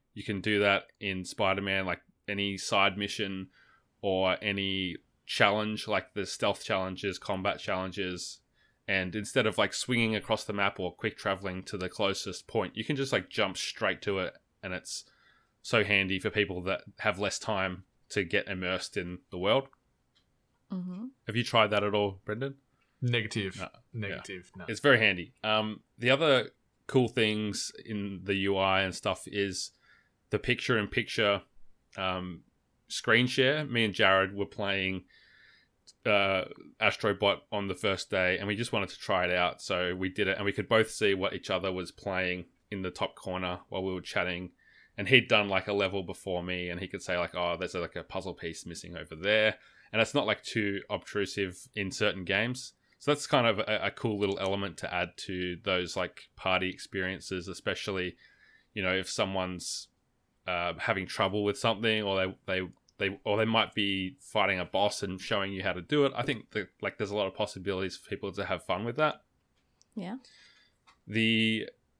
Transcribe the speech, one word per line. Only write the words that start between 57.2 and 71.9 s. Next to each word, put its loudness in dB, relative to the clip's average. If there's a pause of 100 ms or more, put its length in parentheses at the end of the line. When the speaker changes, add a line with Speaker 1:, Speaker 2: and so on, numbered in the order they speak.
Speaker 1:
especially, -4 (580)
you -4
know, 2
if -2
someone's, -4 (580)
uh, -2
having -2
trouble 0
with 0
something, 0
or 0
they, 0 (100)
they, -2 (300)
they, -2
or 2
they 4
might 2
be -2
fighting 2
a -2
boss 2
and -4
showing -2
you -4
how 2
to -6
do 2
it. 2
I -2
think -6
that, -4 (120)
like, -4
there's -2
a -2
lot 2
of -4
possibilities -4
for -18
people -6
to -4
have -2
fun -2
with -4
that. 0 (720)
Speaker 2:
Yeah. -8 (920)
Speaker 1:
The 2 (320)